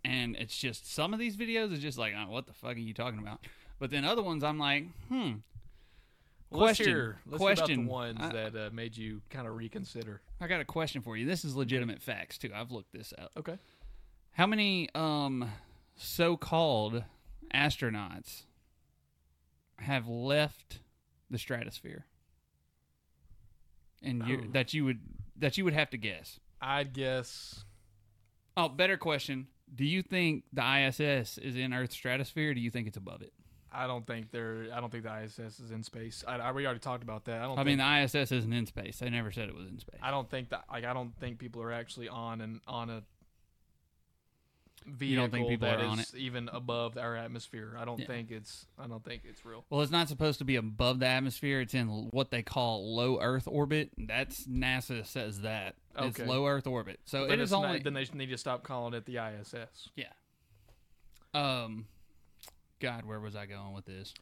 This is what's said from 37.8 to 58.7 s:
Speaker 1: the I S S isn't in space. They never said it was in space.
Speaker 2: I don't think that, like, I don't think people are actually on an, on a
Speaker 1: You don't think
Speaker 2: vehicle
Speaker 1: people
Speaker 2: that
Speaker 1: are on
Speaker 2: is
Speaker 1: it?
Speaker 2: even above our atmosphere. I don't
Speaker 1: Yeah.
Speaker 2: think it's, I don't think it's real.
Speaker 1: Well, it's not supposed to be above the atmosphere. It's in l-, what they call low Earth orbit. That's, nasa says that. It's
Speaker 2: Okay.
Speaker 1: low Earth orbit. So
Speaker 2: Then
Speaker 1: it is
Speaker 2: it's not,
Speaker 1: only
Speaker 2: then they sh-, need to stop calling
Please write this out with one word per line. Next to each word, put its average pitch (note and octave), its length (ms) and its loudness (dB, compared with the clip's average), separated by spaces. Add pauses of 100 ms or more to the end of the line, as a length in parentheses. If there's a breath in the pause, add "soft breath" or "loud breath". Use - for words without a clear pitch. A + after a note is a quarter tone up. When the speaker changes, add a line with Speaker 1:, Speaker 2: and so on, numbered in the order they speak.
Speaker 1:
the C3+ 40 4
I D3 160 6
S C3+ 160 4
S C3+ 160 4
isn't A#2 200 4
in A#2 140 2
space. - 320 -8
They B2 120 -2
never A#2 200 0
said G#2+ 180 -4
it - 60 -10
was F#2 140 -12
in G2 100 -12
space. - 240 -16
Speaker 2:
I C3 80 0
don't C3+ 180 0
think B2+ 220 -4
that, G#2 200 -4
like, A#2 140 -4
I A#2+ 80 0
don't B2 280 -6
think A#2+ 180 -6
people A#2 240 -10
are A#2 100 -4
actually A#2 360 -8
on A#2 320 -6
an, A2 260 -8
on A#2 240 -6
a A2+ 120 -8 (2000)
Speaker 1:
You C#3 180 2
don't B2 140 4
think A#2+ 160 2
Speaker 2:
vehicle - 40 2
Speaker 1:
people A#2+ 180 4
Speaker 2:
that A2+ 120 4
Speaker 1:
are A#2 60 2
on G#2+ 140 2
Speaker 2:
is - 140 -4
Speaker 1:
it? B2+ 40 -12
Speaker 2:
even B2 320 -4
above A#2+ 460 -2
our A#2 180 -2
atmosphere. A#2 640 -8
I A#2 60 -6
don't A#2 160 -6
Speaker 1:
Yeah. - 60 -6
Speaker 2:
think A#2 240 -6
it's, A2 360 -12 (120)
I C3+ 80 -10
don't A2+ 180 -10
think A#2+ 220 -10
it's - 180 -18
real. A#2 240 -14
Speaker 1:
Well, D3 140 4
it's C#3+ 100 0
not E3+ 160 4
supposed D3+ 300 2
to D3 80 -4
be C3 100 6
above A#2 420 4
the B2+ 80 4
atmosphere. C3 540 2
It's A#2+ 140 -2
in A#2+ 160 4
l-, G#2+ 200 -4
what C3 200 2
they A#2 120 0
call A2+ 540 0
low B2 240 4
Earth B2+ 260 2
orbit. D3 520 2
That's, A2+ 480 -2
nasa B2+ 600 2
says G#2+ 360 -4
that. G#2+ 340 -2 (240)
It's B2+ 200 0
Speaker 2:
Okay. A#2 80 -2
Speaker 1:
low C3 180 4
Earth C#3 200 2
orbit. A2+ 380 -4
So C#3 220 -2
Speaker 2:
Then C#3+ 60 4
Speaker 1:
it A#3 100 6
is - 0 -
Speaker 2:
it's G3 100 2
not, G3 140 6
Speaker 1:
only C#3 140 0
Speaker 2:
then C#3 120 -2
they C3+ 140 0
sh-, - 80 -10
need C3 160 -6
to B2 80 -4
stop B2 240 -2
calling A#2+ 320 -4